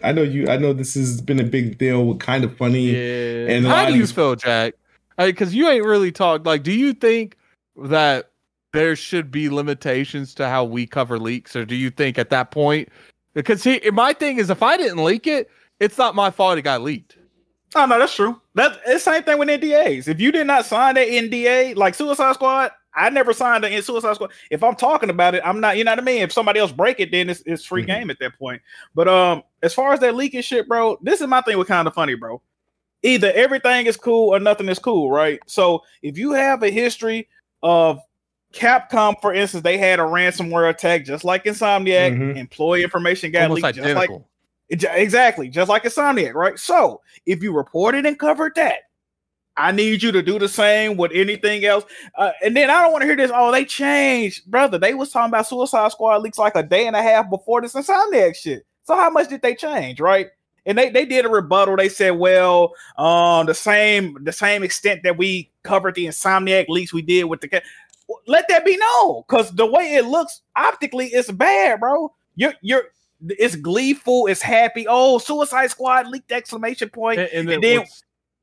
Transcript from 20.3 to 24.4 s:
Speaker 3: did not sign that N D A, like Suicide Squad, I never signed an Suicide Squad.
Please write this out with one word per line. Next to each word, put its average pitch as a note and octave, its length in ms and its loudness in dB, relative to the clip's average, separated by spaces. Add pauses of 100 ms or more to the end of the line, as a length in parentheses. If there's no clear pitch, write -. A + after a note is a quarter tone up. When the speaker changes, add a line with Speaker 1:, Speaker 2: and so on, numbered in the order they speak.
Speaker 3:
did D4+ 140 -2
not C#4 180 2
sign C4 300 2
that C4 120 4
N A#3 220 -2
D A#3+ 180 -2
A, B3+ 260 2
like G3 220 2
Suicide C#4+ 380 0
Squad, C4 380 0 (260)
I F#3 120 2
never C4 240 2
signed A#3 320 0
an G#3 160 -4
Suicide A3+ 340 -4
Squad. G#3+ 160 -8 (180)